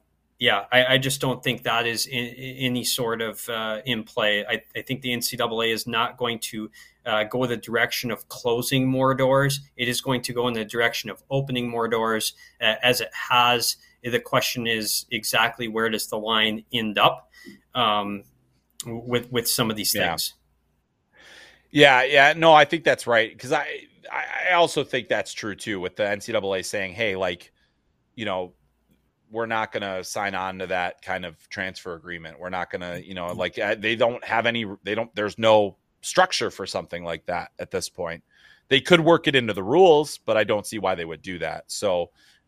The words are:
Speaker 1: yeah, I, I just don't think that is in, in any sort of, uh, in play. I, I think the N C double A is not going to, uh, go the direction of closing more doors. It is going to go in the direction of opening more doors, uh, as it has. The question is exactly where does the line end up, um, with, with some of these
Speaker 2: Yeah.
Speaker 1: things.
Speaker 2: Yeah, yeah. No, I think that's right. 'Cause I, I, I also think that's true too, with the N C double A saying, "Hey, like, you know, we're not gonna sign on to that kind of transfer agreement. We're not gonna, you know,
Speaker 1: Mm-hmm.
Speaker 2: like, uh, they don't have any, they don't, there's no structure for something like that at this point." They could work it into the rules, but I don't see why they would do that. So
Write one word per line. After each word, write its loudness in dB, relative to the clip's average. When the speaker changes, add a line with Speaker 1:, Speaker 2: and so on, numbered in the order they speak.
Speaker 1:
yeah, 2
I, 4
I 6
just -4
don't -2
think -4
that 0
is -2
in, -6
in -10
any -2
sort -2
of, -8
uh, -4
in -4
play. 0
I, -4
I -8
think -8
the -4
N -4
C -6
double -2
A 0
is -2
not -2
going -4
to, -10
uh, 0
go -2
the -2
direction -2
of -10
closing 0
more 2
doors. 2
It -2
is -2
going -2
to -8
go -2
in -2
the -4
direction -2
of -16
opening -2
more -2
doors, 0
uh, 0
as 2
it -6
has. 2
The 0
question -2
is -2
exactly 0
where -2
does -4
the -6
line 0
end -2
up, 2
um, 0
with, -4
with 0
some 0
of -6
these -2
Speaker 2:
Yeah. 0
Speaker 1:
things. -6
Speaker 2:
Yeah, 8
yeah. 8
No, 8
I 12
think -2
that's 2
right. 2
'Cause -10
I, -4
I, -4
I 2
also 4
think -4
that's -2
true -8
too, -6
with -6
the 0
N -4
C -12
double -2
A -2
saying, -6
"Hey, -2
like, -4
you -8
know, -6
we're -6
not -2
gonna -6
sign -4
on -6
to -6
that -4
kind -6
of -16
transfer -10
agreement. -14
We're -10
not -6
gonna, -8
you -14
know, -6
Speaker 1:
Mm-hmm. -6
Speaker 2:
like, -4
uh, 0
they -2
don't 0
have 0
any, -2
they -4
don't, -4
there's -2
no 6
structure 2
for -10
something -8
like -8
that -6
at -12
this -4
point." -10
They 4
could 6
work 4
it 2
into 2
the -6
rules, 4
but 0
I 4
don't -2
see -8
why 0
they -6
would -10
do -10
that. -8
So -2